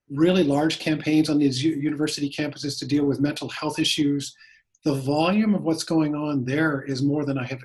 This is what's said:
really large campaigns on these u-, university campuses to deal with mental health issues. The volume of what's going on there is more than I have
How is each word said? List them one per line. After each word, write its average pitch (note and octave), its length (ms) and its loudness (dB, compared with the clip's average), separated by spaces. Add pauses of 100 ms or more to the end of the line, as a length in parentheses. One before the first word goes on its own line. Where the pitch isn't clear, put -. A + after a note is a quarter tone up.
really F3 320 4
large D3 360 2
campaigns D#3 520 2
on D3 80 2
these C3+ 260 2
u-, D#3+ 120 0
university D3 520 -2
campuses C#3+ 500 -6
to B2+ 80 -8
deal D3 200 2
with B2+ 140 0
mental C#3+ 280 -2
health D3+ 300 -6
issues. C#3+ 560 0 (500)
The D3 100 0
volume E3 600 2
of D#3 80 -2
what's D#3+ 220 -2
going D#3 300 0
on D3 300 -2
there C#3+ 380 0
is C3+ 200 -4
more C#3+ 220 0
than C3+ 140 -2
I B2+ 80 -6
have C3 180 -8